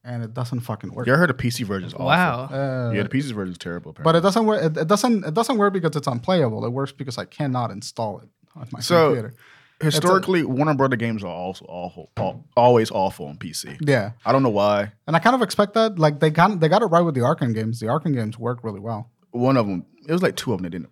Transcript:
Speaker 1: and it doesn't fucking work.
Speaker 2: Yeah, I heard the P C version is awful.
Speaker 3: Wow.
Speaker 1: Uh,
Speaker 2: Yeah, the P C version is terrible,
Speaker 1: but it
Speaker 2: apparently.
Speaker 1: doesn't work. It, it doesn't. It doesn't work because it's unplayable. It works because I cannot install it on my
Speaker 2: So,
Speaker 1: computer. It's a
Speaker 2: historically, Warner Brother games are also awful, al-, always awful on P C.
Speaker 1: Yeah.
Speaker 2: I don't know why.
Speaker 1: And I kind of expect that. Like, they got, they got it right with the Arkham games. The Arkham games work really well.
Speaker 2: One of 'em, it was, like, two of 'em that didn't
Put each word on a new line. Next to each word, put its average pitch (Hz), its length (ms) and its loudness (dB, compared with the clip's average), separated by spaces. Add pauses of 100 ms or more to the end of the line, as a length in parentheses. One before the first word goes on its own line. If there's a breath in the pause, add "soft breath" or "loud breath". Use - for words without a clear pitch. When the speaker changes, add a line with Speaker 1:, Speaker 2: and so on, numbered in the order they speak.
Speaker 1:
and 120 180 -8
it 110 100 -10
doesn't 123 280 -4
fucking 107 340 -8
work. 123 140 -4
Speaker 2:
Yeah, - 60 6
I - 20 6
heard 170 140 4
the - 40 0
P 120 160 -2
C 117 140 -6
version 95 240 -6
is - 60 -14
awful. - 120 -4
Speaker 3:
Wow. 147 380 2
Speaker 1:
Uh, 135 500 -4
Speaker 2:
Yeah, 101 80 0
the 120 60 -4
P 131 120 0
C 139 120 -6
version 98 180 -6
is 87 80 -12
terrible, 85 360 -10
Speaker 1:
but 160 200 2
it 170 40 6
Speaker 2:
apparently. - 40 4
Speaker 1:
doesn't 202 240 2
work. 214 160 2
It, 156 140 0
it 165 120 -2
doesn't. 208 360 2
It 156 100 -6
doesn't 226 240 0
work 202 140 2
because 165 240 -2
it's 139 100 -4
unplayable. 120 580 0
It 120 60 -4
works 135 220 -4
because 127 260 -10
I 98 60 -6
cannot 127 480 -4
install 104 480 -8
it - 80 -20 (260)
on 135 160 -16
my - 80 -12
Speaker 2:
So, 165 300 4
Speaker 1:
computer. 127 260 -2 (460 soft breath)
It's - 20 -6
a 151 180 2
Speaker 2:
historically, 180 440 2
Warner 143 300 0
Brother 131 220 2
games 113 280 -4
are - 20 -8
also 90 420 -8
awful, 90 480 -12
al-, - 280 -6 (120)
always 120 360 6
awful 95 340 -4
on 73 120 -14
P 82 140 -12
C. - 180 -10 (100)
Speaker 1:
Yeah. 120 320 0 (120)
Speaker 2:
I - 60 0
don't 135 140 4
know 123 60 2
why. 101 420 2 (160)
Speaker 1:
And 156 80 0
I - 20 6
kind 226 160 4
of 254 80 0
expect 202 320 0
that. 220 240 2
Like, 147 220 2
they 160 100 4
got, 170 300 2
they 156 80 4
got 196 140 4
it 226 40 0
right 165 140 4
with 165 160 0
the 123 60 0
Arkham 123 320 0
games. 110 260 -4
The 110 60 -6
Arkham 147 280 0
games 110 240 -4
work 120 240 -6
really 104 180 -8
well. 110 300 -10 (220)
Speaker 2:
One 123 260 2
of 113 100 4
'em, 90 160 -4 (240)
it 156 40 -2
was, 180 100 0
like, - 140 0
two 123 180 -4
of 90 60 -6
'em - 20 -6
that 87 80 -8
didn't 85 220 -10